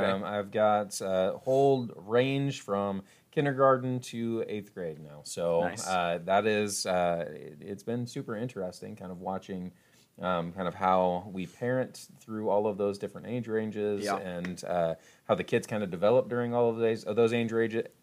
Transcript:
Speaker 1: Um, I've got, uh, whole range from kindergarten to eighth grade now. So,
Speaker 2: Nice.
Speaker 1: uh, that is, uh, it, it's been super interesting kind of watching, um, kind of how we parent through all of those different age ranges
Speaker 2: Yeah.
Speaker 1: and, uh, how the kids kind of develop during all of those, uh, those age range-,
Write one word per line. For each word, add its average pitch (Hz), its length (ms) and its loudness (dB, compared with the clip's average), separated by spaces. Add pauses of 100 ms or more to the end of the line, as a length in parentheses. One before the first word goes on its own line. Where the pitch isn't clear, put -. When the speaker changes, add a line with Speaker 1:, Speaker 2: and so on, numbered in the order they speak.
(100)
Speaker 1:
Um, 98 120 0
I've 101 300 -2
got, 107 500 2
uh, 95 360 2
whole 131 580 4
range 131 640 0
from 101 420 0 (300)
kindergarten 135 680 4
to 117 480 -4
eighth 104 260 -8
grade 82 280 -8
now. 73 240 -16
So, 85 380 0
Speaker 2:
Nice. 85 220 -2
Speaker 1:
uh, 87 420 0
that 101 200 4
is, 104 400 0
uh, 87 440 2
it, 73 300 -14
it's 101 220 -10
been 120 240 -4
super 120 300 -8
interesting 101 580 -8
kind 95 160 -12
of 90 100 -12
watching, 92 520 -6 (500)
um, 87 300 0
kind 90 160 -4
of 85 60 -6
how 92 580 2
we 92 140 -6
parent 123 600 -4 (140)
through 110 280 -6
all 104 200 2
of 98 100 -2
those 101 180 0
different 98 300 -10
age 117 220 -6
ranges 104 560 -2
Speaker 2:
Yeah. 98 140 0
Speaker 1:
and, 90 440 -6
uh, 85 320 0 (320)
how 110 80 4
the 92 80 -4
kids 101 240 0
kind 107 160 -4
of 95 80 -4
develop 107 380 4
during 120 260 -2
all 120 160 4
of 113 60 -2
those, 113 280 0
uh, 104 80 -4
those 113 200 4
age 117 180 0
range-, 113 320 0 (200)